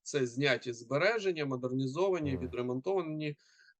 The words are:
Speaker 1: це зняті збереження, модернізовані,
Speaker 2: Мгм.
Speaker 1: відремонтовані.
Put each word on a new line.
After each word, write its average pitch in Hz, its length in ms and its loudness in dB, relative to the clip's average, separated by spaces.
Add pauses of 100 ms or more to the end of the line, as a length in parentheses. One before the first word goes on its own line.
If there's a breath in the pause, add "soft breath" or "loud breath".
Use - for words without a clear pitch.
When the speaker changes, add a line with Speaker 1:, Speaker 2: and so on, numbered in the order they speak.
Speaker 1:
це 135 240 0
зняті 131 460 2
збереження, 156 760 0
модернізовані, 135 880 0
Speaker 2:
Мгм. - 0 -
Speaker 1:
відремонтовані. 147 1000 -2 (440 soft breath)